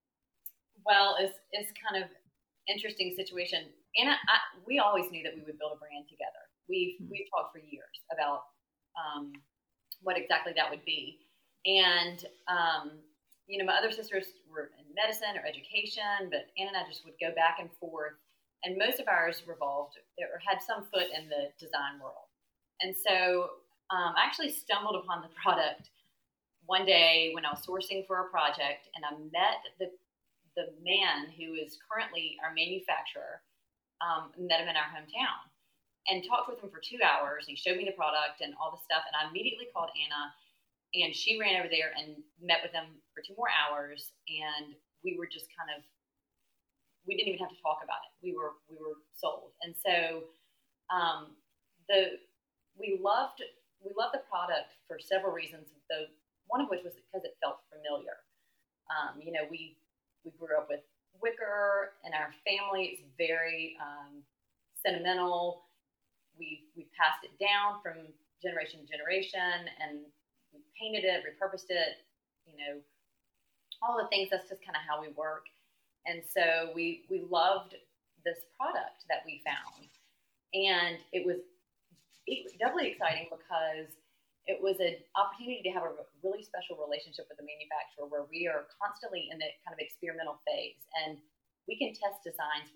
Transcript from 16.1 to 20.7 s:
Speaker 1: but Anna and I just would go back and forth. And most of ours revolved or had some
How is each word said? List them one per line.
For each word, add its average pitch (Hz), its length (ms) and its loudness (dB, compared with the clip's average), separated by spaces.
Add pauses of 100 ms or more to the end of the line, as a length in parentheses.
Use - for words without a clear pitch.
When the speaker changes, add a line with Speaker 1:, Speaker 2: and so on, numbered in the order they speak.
Speaker 1:
but 147 180 -2 (100)
Anna 196 120 -2
and 196 80 -2
I 170 120 -4
just - 160 -14
would 170 140 -20
go 170 140 0
back 165 260 6
and 170 100 -8 (100)
forth. 160 340 -6 (500)
And 185 140 -2
most 240 220 2
of 254 80 -4
ours 170 400 4
revolved 147 500 -2 (220)
or 170 260 -6
had 196 160 2
some 214 300 -4